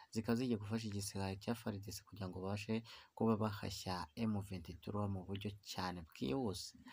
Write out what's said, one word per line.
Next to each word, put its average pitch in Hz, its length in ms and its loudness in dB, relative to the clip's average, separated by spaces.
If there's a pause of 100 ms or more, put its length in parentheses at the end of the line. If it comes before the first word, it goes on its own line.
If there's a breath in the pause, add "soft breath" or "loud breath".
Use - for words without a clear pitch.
zikaba 113 280 2
zigiye 120 200 4
gufasha 110 300 -2
igisirikare 98 500 0
cya - 180 0
far 110 220 -2
D 101 160 -6
C - 80 -8
kugira - 280 -6
ngo 90 120 -6
babashe 101 400 0 (320 loud breath)
kuba 113 240 6
bahashya 98 800 0
M 113 260 2
vingt-trois 98 720 -2
mu 95 140 0
buryo 98 260 -4 (100)
cyane 90 420 -2
bwihuse. 131 680 0 (200 loud breath)